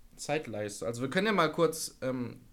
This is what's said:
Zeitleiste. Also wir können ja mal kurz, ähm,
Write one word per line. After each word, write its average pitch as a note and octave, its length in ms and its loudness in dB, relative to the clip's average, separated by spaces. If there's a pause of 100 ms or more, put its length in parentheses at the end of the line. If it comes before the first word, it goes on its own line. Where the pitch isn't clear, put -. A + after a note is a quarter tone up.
(160)
Zeitleiste. G#2+ 720 -4
Also A#2 160 -2
wir C3 80 -2
können F#3+ 160 2
ja A3 60 4
mal E3 200 4
kurz, - 480 0
ähm, B2 400 -4 (120)